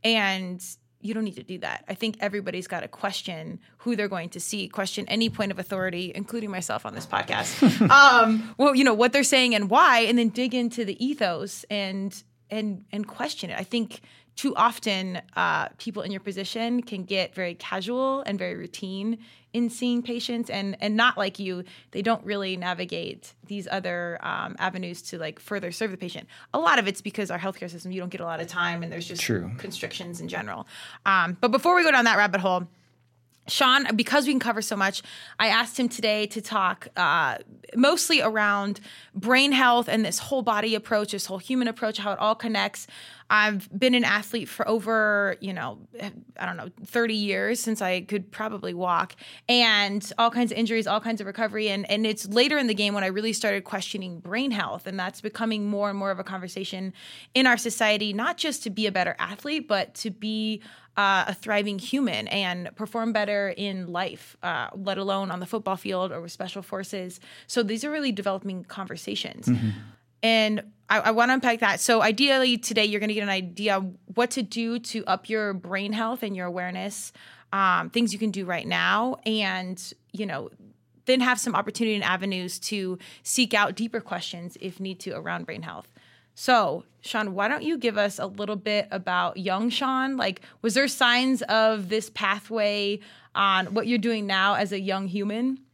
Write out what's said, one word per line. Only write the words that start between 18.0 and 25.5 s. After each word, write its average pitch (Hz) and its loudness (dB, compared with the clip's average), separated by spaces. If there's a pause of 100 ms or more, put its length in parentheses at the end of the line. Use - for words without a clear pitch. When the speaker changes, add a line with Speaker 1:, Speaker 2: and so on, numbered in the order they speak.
Speaker 1:
and 202 -6
very 180 -6
routine 190 -8 (340)
in 240 0
seeing 240 -2
patients, 240 -6
and, 196 -4
and 214 0
not 240 6
like 196 -4
you, 185 -6 (280)
they - -4
don't 226 0
really 196 -4
navigate 175 -8 (140)
these 202 -8
other, 175 -4
um, - -6
avenues 185 -4
to, - -12
like, 160 -8
further 190 -6